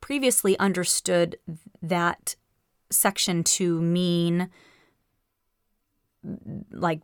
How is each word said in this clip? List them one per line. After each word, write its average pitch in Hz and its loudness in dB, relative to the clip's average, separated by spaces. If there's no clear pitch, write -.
previously 254 2
understood 180 0
that 170 -2
section 185 0
to 170 0
mean, 175 2
like, 165 -4